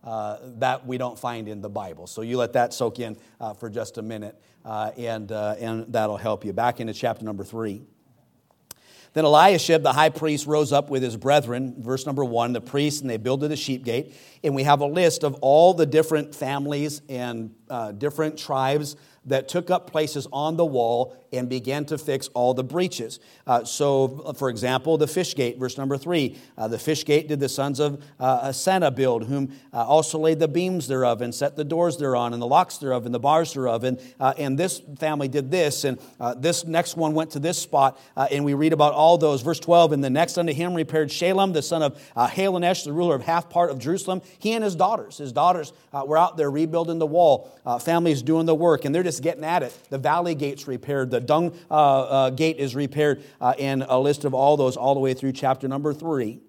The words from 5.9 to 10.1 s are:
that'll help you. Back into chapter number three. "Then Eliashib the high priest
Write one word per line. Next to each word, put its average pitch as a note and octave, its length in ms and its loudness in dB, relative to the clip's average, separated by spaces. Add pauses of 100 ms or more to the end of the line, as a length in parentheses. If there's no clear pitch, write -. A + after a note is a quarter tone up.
that'll G#2+ 240 0
help G#2+ 260 -4
you. G2+ 100 -6
Back A#2+ 260 0
into A#2 140 -8
chapter A2+ 300 -4
number G#2 200 -10
three. A2+ 400 -8 (1300)
"Then D#3 120 2
Eliashib D#3+ 580 6
the C#3 100 4
high D3+ 160 6
priest D3 380 -4